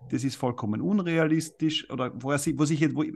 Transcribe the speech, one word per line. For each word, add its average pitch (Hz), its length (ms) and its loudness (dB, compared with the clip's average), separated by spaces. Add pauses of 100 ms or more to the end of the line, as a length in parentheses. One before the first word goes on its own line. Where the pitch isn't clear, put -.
(120)
das 147 120 0
ist 131 120 -2
vollkommen 113 460 -2
unrealistisch 160 1080 0
oder 127 220 -2 (100)
wo 131 80 -4
er 143 80 4
sie-, 139 220 0
wo 151 60 4
sich 147 140 2
jetzt, 143 160 2
wo, 151 80 0 (120)